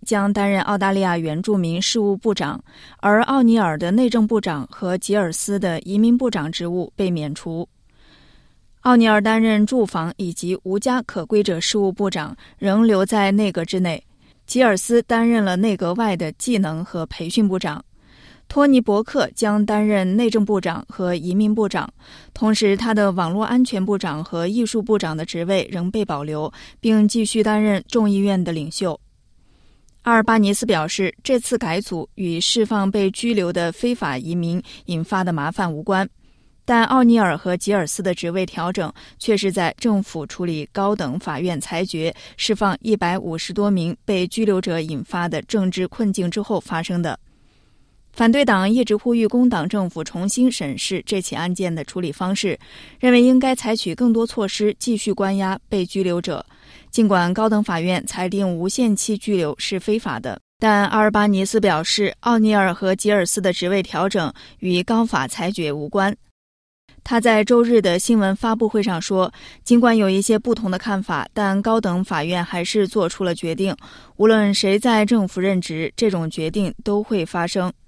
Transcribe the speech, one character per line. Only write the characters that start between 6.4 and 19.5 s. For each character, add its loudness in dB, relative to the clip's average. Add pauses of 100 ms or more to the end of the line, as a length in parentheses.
职 -6
务 -4
被 -2
免 -4
除。 -10 (1120)
奥 6
尼 6
尔 6
担 2
任 4
住 2
房 -4
以 -6
及 -6
无 -2
家 0
可 -8
归 2
者 0
事 -2
务 2
部 -2
长， -6 (220)
仍 2
留 4
在 2
内 2
阁 -4
之 -2
内。 -2 (440)
吉 2
尔 4
斯 2
担 2
任 4
了 0
内 2
阁 -2
外 0
的 -4
技 -2
能 -2
和 -6
培 -10
训 2
部 0
长。 -8 (640)
托 2
尼· 6
伯 0
克 -2
将 0